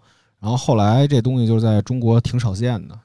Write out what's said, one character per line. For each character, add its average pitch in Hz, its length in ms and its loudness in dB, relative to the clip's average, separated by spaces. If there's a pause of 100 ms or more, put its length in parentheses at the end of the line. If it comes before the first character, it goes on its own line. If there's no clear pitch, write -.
(420)
然 104 100 -6
后 127 60 -2
后 131 180 0
来 110 320 4
这 139 140 2
东 127 180 0
西 113 80 2
就 113 80 2
是 110 60 2
在 107 220 2
中 123 180 -4
国 117 180 4
挺 - 180 -4
少 110 160 -2
见 110 320 -6
的。 113 200 -18